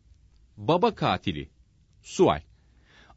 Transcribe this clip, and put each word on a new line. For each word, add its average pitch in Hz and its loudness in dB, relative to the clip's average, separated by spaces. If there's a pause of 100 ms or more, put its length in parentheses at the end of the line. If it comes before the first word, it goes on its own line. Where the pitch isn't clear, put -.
(560)
Baba 170 0
katili. 90 -4 (520)
Sual: 101 2 (760)